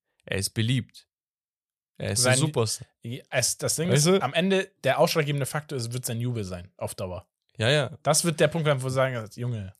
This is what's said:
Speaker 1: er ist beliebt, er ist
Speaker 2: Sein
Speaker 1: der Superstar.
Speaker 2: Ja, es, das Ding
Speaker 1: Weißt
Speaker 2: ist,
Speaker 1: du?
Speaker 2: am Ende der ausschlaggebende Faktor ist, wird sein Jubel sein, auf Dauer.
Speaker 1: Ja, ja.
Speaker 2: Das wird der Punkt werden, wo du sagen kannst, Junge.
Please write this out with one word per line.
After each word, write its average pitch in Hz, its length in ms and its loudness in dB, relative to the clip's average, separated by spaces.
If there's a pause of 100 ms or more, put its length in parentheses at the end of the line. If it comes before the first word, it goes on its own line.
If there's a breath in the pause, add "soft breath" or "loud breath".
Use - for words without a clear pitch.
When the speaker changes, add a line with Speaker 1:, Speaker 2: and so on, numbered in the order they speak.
(260)
Speaker 1:
er - 140 -4
ist 98 160 -2
beliebt, - 520 -2 (920)
er 101 160 -4
ist 120 100 0
Speaker 2:
Sein 127 100 4
Speaker 1:
der 131 60 2
Superstar. 143 480 0 (160)
Speaker 2:
Ja, 120 260 -10
es, - 280 -2
das - 180 -2
Ding 147 140 -2
Speaker 1:
Weißt 147 180 4
Speaker 2:
ist, 190 100 6
Speaker 1:
du? 185 40 0
Speaker 2:
am - 120 -2
Ende 190 380 2 (120)
der 127 140 2
ausschlaggebende 147 480 2
Faktor - 320 -6
ist, 117 160 -6
wird 123 120 -6
sein 117 140 -4
Jubel 117 240 -2
sein, 90 340 -10
auf - 180 -8
Dauer. 92 320 -8 (300)
Speaker 1:
Ja, 117 120 2
ja. 143 320 0
Speaker 2:
Das 147 240 4
wird 165 140 0
der 156 80 6
Punkt 156 180 -2
werden, 139 160 2
wo 131 60 -4
du 127 60 -4
sagen 131 200 2
kannst, 110 240 -8
Junge. 113 420 -6